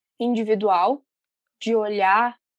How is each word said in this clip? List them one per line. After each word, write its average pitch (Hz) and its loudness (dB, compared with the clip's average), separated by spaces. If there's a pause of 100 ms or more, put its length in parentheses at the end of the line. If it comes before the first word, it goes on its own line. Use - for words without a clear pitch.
(200)
individual 220 0 (580)
de 226 -2
olhar 208 0 (220)